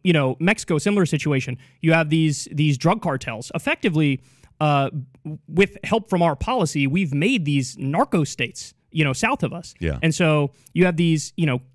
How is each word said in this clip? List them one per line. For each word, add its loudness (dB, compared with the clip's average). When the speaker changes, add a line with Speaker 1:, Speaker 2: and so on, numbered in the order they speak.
Speaker 1:
you 4
know, 2
Mexico, 0
similar 2
situation. -2
You 4
have 2
these, 0
these 2
drug 0
cartels. -6
Effectively, 0
uh, 2
with 0
help -2
from 2
our 2
policy, 0
we've 0
made 0
these -2
narco 0
states, -8
you 0
know, 0
south -2
of -4
us. -14
Speaker 2:
Yeah. -4
Speaker 1:
And 2
so 2
you 4
have 2
these, 0
you 0
know, 0